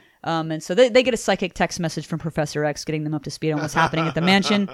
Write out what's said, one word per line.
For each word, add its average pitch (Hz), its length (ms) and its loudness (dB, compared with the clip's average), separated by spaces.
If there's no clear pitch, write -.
Um, 160 260 -4
and 160 120 -6
so - 120 -6
they, 247 140 8
they 240 140 6
get 240 120 2
a 220 40 -4
psychic 190 360 -2
text - 260 0
message 160 260 -4
from 165 120 -4
Professor 151 460 -2
X 147 200 -2
getting 156 200 -4
them 151 100 -2
up 151 100 -4
to 151 60 -6
speed 156 220 -2
on 147 80 -2
what's 151 140 -6
happening 160 320 2
at 160 80 -4
the 160 60 0
mansion. 190 540 2